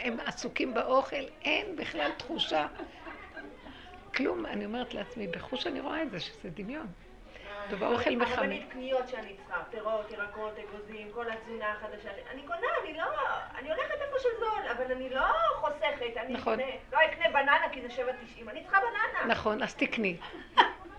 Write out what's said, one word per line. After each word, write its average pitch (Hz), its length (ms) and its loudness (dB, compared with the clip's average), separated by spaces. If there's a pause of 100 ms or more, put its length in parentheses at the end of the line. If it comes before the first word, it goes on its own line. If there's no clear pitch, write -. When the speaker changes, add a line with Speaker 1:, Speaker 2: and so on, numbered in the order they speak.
Speaker 1:
הם 240 220 0
עסוקים - 480 -2
באוכל, 262 420 4 (260)
אין 339 340 0
בכלל 302 420 0
תחושה. - 500 0 (1500)
כלום, 339 300 2
אני 208 200 -2
אומרת 247 280 -4
לעצמי, - 340 -6
בחוש 185 400 -4
אני 277 120 -2
רואה 285 240 -2
את 269 80 -4
זה, 180 80 -4
שזה - 300 -8
דמיון. 214 380 -6 (840)
טוב, 202 140 -2
האוכל 240 320 4
Speaker 2:
אבל 240 60 2
Speaker 1:
מחמם. 233 240 2
Speaker 2:
תמיד 196 240 -2
קניות 254 400 0
שאני 220 280 -8
צריכה, 180 340 -4
פירות, 214 400 -2
ירקות, 208 480 -6
אגוזים, 208 540 -10
כל 233 180 -4
התזונה 220 400 -4
החדשה 214 380 -8
ש-, - 240 -10
אני 269 80 -10
קונה, 349 260 -2 (160)
אני 311 140 -6
לא... 320 60 -2 (560)
אני 294 120 -4
הולכת 605 200 0 (100)
איפה 571 180 0
שזול, 440 520 2
אבל 254 200 0
אני 254 180 -2
לא 262 160 4 (300)
חוסכת, 285 640 0
אני 247 160 -4
Speaker 1:
נכון. 226 260 2
Speaker 2:
אקנה, 262 120 -2 (200)
לא 269 140 4
אקנה 330 280 4
בננה 285 380 8
כי 262 100 -8
זה 240 80 -6
שבע 254 220 0 (140)
תשעים, 226 240 -12
אני 302 140 -8
צריכה 392 160 6
בננה. 403 540 2
Speaker 1:
נכון, 220 300 2
אז - 120 0
תקני. 196 420 2 (800)